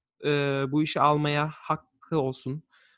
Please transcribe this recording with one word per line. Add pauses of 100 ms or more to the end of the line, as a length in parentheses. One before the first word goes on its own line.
(260)
e, (420)
bu
işi
almaya
hakkı
olsun. (340)